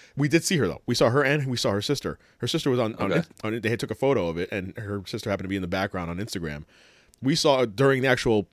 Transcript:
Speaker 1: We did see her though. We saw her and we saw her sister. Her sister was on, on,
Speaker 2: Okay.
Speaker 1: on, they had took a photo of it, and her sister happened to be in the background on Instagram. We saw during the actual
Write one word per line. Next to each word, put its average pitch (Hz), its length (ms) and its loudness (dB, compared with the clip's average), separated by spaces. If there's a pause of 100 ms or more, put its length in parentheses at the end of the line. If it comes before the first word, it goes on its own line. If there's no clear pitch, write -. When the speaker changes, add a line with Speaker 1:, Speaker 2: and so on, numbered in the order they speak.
(180)
Speaker 1:
We 143 100 0
did 160 160 2
see 190 140 0
her 113 100 2
though. 76 180 -4
We 123 80 -2
saw 127 160 4
her 139 140 4
and 139 240 2
we 123 80 -2
saw 117 160 0
her 101 100 0
sister. 131 380 -4 (200)
Her 120 80 -4
sister 156 220 0
was 123 80 2
on, 113 180 0
on, 98 180 -2
Speaker 2:
Okay. 165 100 2 (220)
Speaker 1:
on, 110 160 -4
they 107 80 0
had 117 100 0
took 123 120 -4
a 110 40 -4
photo 120 320 2
of 82 100 -2
it, 90 140 -4
and 95 260 -6
her 101 280 -6
sister 110 240 -8
happened 95 160 -2
to 92 40 -8
be 98 60 -2
in 98 60 -2
the 87 80 -4
background 95 420 -2
on 85 60 -6
Instagram. 82 480 -8 (560)
We 131 120 2
saw 139 300 4
during 127 380 2
the 135 80 4
actual 113 440 2